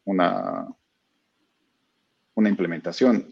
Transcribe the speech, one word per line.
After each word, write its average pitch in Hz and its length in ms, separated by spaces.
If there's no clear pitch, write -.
una, 90 640
una 107 120
implementación. 92 840